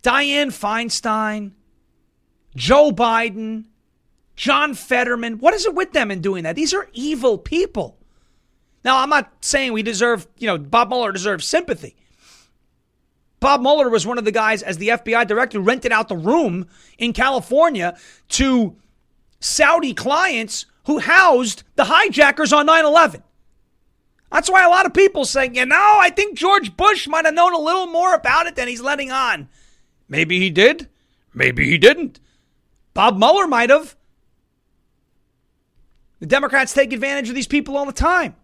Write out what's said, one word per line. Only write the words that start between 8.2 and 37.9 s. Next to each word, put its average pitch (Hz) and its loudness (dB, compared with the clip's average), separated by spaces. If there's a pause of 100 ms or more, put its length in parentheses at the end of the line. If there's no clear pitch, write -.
Now, 262 2
I'm 262 0
not 294 -2
saying 269 -4
we 220 -4
deserve, 220 -2 (100)
you 233 -8
know, 185 -2
Bob 196 0
Mueller 240 -2
deserves 185 -6
sympathy. 285 -4 (1400)
Bob 269 2
Mueller 277 2
was 220 0
one 240 -6
of 220 -4
the 214 0
guys, 220 -2
as 185 -8
the 202 -4
F 233 0
B 226 -4
I 233 2
director, 214 -2
rented 240 -2
out 220 -2
the 190 -6
room 185 -2 (320)
in 233 -4
California 262 0 (340)
to 254 0 (640)
Saudi 294 0
clients 277 -4 (200)
who 294 -2
housed 269 2 (140)
the 269 2
hijackers 294 2
on 294 4
nine 320 4
eleven. 302 2 (1080)
That's 339 0
why 370 6
a 359 6
lot 359 4
of 359 -2
people 381 4
saying, 262 -2
"You 254 0
know, 381 4
I 359 4
think 403 -4
George 349 0
Bush 392 2
might 320 -2
have 320 2
known 349 2
a 339 -2
little 349 -2
more 339 0
about 311 0
it 339 -12
than 247 -6
he's 240 -12
letting 277 -6
on." 233 -4 (600)
Maybe 160 -2
he 185 0
did. 220 2 (440)
Maybe 127 0
he 165 2
didn't. 285 4 (720)
Bob 202 0
Mueller 330 4
might 240 0
have. 302 2 (2250)
The 165 -14
Democrats 269 0
take 277 2
advantage 269 -6
of 247 -8
these 262 -6
people 285 -4
all 277 -4
the 277 -10